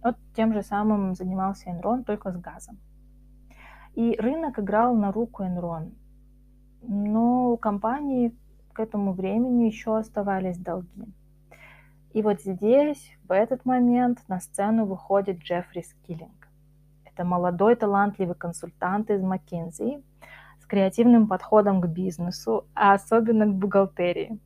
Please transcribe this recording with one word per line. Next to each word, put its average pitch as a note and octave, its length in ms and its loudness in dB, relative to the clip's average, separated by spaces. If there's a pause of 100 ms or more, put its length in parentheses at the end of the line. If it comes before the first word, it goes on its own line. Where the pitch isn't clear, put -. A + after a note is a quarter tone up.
Вот B3 120 0 (200)
тем A3 180 2
же G#3 100 -2
самым G3+ 520 0
занимался F#3+ 540 -6
Enron, G3 340 -4
только G#3 280 -6
с F3+ 60 -8
газом. E3+ 400 -16 (1160)
И A#3 240 2
рынок C4+ 400 -2
играл A3 360 2
на G3+ 160 2
руку A3 320 -4
Enron. F3 480 -6 (920)
Но A3+ 680 0
у A#3 60 0
компании A#3+ 760 -2 (400)
к - 60 -12
этому G#3 340 -2
времени A#3 520 0
еще A3 280 -2
оставались G3 640 -4
долги. F3+ 480 -10 (1080)
И G#3+ 60 2
вот G#3 200 0
здесь, A#3+ 760 2 (120)
в - 20 0
этот A3+ 340 0
момент, B3 640 2
на F#3 120 -4
сцену G#3+ 460 -2
выходит G3 540 -2
Джеффри F3 440 -6
Скиллинг. - 680 -18 (560)
Это - 180 -10
молодой, F3+ 520 2
талантливый G3+ 600 0
консультант F3+ 760 -6
из G3+ 100 0
McKinsey F#3 840 -6 (560)
с - 60 -20
креативным G#3+ 600 4
подходом G3 540 2
к F3 60 0
бизнесу, F3+ 840 -4
а G3+ 200 4
особенно A3 520 2
к G#3 80 2
бухгалтерии. F#3+ 920 0